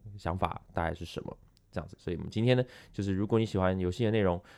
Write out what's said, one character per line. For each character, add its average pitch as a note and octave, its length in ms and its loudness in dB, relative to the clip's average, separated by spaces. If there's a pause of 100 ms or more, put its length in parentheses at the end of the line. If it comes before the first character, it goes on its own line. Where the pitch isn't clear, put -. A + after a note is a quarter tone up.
(160)
想 F2 200 -4
法 F2 240 -2 (120)
大 F2 100 0
概 E2 100 0
是 E2+ 120 -10
什 - 180 -8
么 - 140 -10 (340)
这 F2+ 100 -6
样 - 60 -10
子。 - 140 -18
所 F2+ 120 -6
以 E2 40 -4
我 D#2+ 60 -8
们 E2 60 -8
今 G#2+ 140 -2
天 B2+ 140 6
呢， B2+ 80 2 (280)
就 G2+ 120 -4
是 G2 80 0
如 F#2+ 120 0
果 A2+ 140 4
你 A2+ 80 2
喜 G#2 100 -4
欢 F#2 220 4
游 F2+ 100 0
戏 A#2+ 160 -2
的 G#2+ 60 2
内 A2 100 2
容， F#2 200 2 (180)